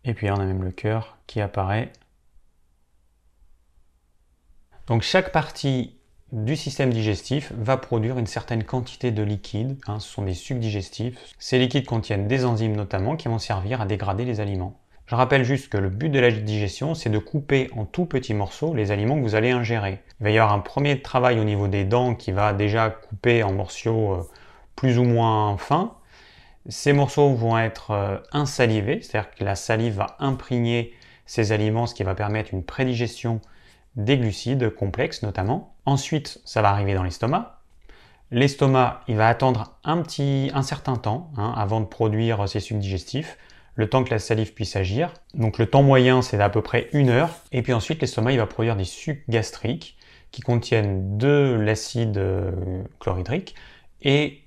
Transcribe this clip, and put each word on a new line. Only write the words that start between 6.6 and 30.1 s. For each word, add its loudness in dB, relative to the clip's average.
digestif -2
va 0
produire -2
une -2
certaine -4
quantité -4
de -2
liquide, -4
hein, -6
ce -12
sont -8
des -2
sucs -6
digestifs. -4
Ces 0
liquides 2
contiennent -2
des 2
enzymes 0
notamment -2
qui -6
vont -2
servir -4
à -2
dégrader -2
les -4
aliments. -4
Je -4
rappelle 4
juste -2
que -4
le 0
but -4
de 2
la 6
digestion, -2
c'est -4
de 2
couper 0
en -6
tout -2
petits -4
morceaux -4
les 0
aliments 0
que 0
vous 0
allez 4
ingérer. -2
Il -6
va 2
y 4
avoir 6
un 2
premier -2
travail 2
au 2
niveau 2
des 0
dents 2
qui -6
va 2
déjà 2
couper 2
en 0
morceaux, 0
euh, -4
plus 4
ou 6
moins 2
fins. -2
Ces 2
morceaux 4
vont 2
être, -2
euh, -2
insalivés, 0
c'est-à-dire -6
que -8
la 0
salive 0
va -4